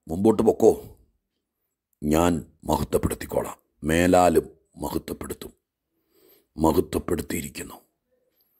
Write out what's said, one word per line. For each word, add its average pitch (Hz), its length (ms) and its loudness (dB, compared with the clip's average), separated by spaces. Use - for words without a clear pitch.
മുമ്പോട്ട് 101 360 2
പൊക്കോ, 107 280 4
ഞാൻ 80 440 2
മഹത്വപ്പെടുത്തിക്കോളാം, - 920 -4
മേലാലും 87 640 4
മഹത്വപ്പെടുത്തും." - 760 -10
മഹത്വപ്പെടുത്തിയിരിക്കുന്നു. - 1200 -4